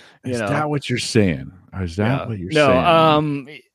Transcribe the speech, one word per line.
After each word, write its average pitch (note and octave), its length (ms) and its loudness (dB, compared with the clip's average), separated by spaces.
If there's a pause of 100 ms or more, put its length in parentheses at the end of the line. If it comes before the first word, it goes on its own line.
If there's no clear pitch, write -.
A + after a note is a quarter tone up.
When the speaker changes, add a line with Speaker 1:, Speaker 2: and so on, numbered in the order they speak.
(240)
Speaker 1:
you C3 80 -6
Speaker 2:
Is A#2+ 80 -4
Speaker 1:
know? G#2 80 -2
Speaker 2:
that D3+ 220 -2
what C#3+ 180 -4
you're B2 100 -2
saying? E2 540 0 (200)
Or F#2+ 100 -6
is E2+ 140 -6
that G2+ 100 0
Speaker 1:
Yeah. A#2+ 220 -2
Speaker 2:
what A2+ 100 -8
you're F2+ 140 -8
Speaker 1:
No, D3+ 160 4
Speaker 2:
saying? B2+ 160 4
Speaker 1:
um, D3+ 640 2 (260)